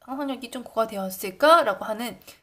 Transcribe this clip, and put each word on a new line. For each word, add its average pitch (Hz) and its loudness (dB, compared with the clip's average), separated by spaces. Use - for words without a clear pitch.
상상력이 262 -8
좀 240 -10
고갈되었을까?"라고 208 2
하는 220 -8